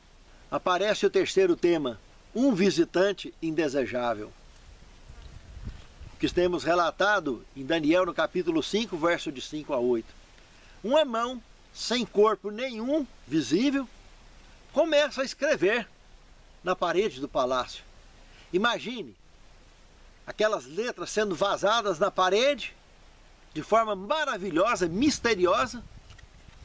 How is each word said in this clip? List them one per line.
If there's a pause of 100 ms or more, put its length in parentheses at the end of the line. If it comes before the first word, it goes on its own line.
(520)
aparece
o
terceiro
tema, (380)
um
visitante
indesejável, (1900)
que
temos
relatado (100)
em
Daniel
no
capítulo
cinco,
verso
de
cinco
a
oito. (720)
Uma
mão (320)
sem
corpo
nenhum (180)
visível (840)
começa
a
escrever (720)
na
parede
do
palácio. (680)
Imagine (1120)
aquelas
letras
sendo
vazadas
na
parede (800)
de
forma
maravilhosa,
misteriosa, (840)